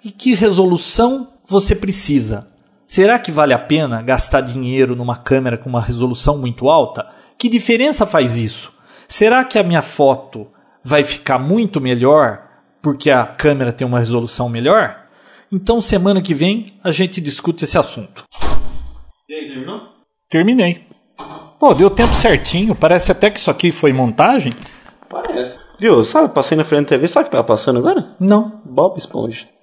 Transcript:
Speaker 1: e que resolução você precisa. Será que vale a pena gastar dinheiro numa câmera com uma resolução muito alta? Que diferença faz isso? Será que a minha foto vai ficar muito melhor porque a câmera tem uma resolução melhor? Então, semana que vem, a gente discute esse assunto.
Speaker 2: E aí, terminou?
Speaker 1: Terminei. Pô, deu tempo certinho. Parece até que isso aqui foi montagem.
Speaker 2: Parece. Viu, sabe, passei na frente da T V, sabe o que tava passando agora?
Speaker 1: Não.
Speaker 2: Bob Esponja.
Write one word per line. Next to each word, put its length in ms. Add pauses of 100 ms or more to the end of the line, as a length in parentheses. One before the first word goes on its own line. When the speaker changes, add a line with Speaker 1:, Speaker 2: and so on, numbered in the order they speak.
Speaker 1:
e 80
que 240
resolução 920 (180)
você 300
precisa. 720 (380)
Será 320
que 120
vale 220
a 60
pena 420
gastar 400
dinheiro 560
numa 220
câmera 400
com 100
uma 140
resolução 560
muito 320
alta? 360 (300)
Que 140
diferença 560
faz 320
isso? 340 (340)
Será 380
que 140
a 40
minha 200
foto 640 (360)
vai 220
ficar 340
muito 440
melhor 680 (320)
porque 300
a 160
câmera 440
tem 160
uma 120
resolução 500
melhor? 540 (500)
Então, 300
semana 400
que 100
vem, 500
a 80
gente 300
discute 440
esse 120
assunto. 480 (1040)
Speaker 2:
E 60
aí, 140
terminou? 340 (480)
Speaker 1:
Terminei. 640 (720)
Pô, 80
deu 160
tempo 260
certinho. 600
Parece 360
até 200
que 80
isso 120
aqui 220
foi 180
montagem. 640 (560)
Speaker 2:
Parece. 500 (220)
Viu, 240
sabe, 240
passei 300
na 40
frente 200
da 80
T 80
V, 100
sabe 140
o 20
que 80
tava 100
passando 360
agora? 420
Speaker 1:
Não. 460
Speaker 2:
Bob 320
Esponja. 480 (160)